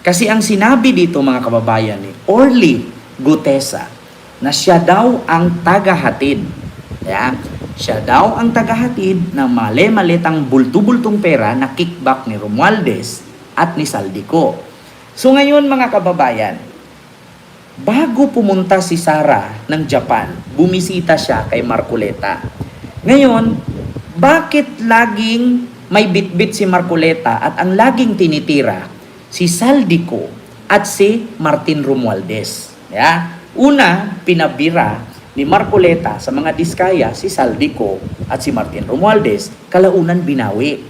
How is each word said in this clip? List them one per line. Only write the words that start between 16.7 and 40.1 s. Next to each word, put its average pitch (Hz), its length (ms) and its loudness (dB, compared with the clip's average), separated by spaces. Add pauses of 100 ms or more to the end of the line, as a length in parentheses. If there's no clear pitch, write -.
bago 247 480 2
pumunta 190 560 2
si 175 160 -2
Sara 147 560 0 (160)
ng 156 160 -2
Japan, 113 480 -2 (240)
bumisita 180 560 0
siya 110 320 -2
kay 120 160 -4
Marcoleta. 107 800 -4 (600)
Ngayon, 226 560 4 (560)
bakit 294 640 2
laging 226 880 2 (240)
may 214 160 2
bitbit 196 480 -2
si - 80 -2
Marcoleta 165 800 0
at - 160 -4
ang 185 160 0
laging 233 400 2
tinitira 151 720 0 (400)
si 175 240 -2
Saldico 190 800 0 (400)
at 202 160 2
si 214 400 2 (160)
Martin 147 400 -2
Romualdez? 107 880 -4 (240)
Yeah? 165 480 0 (160)
Una, 233 640 2
pinabira 147 800 0 (320)
ni 139 80 -4
Marcoleta 175 800 2
sa - 80 -4
mga 147 240 -2
diskaya 170 560 0
si 113 160 -10
Saldico 113 720 -2 (320)
at - 80 -4
si - 160 -4
Martin - 320 -6
Romualdez, 143 640 0 (160)
kalaunan 180 560 2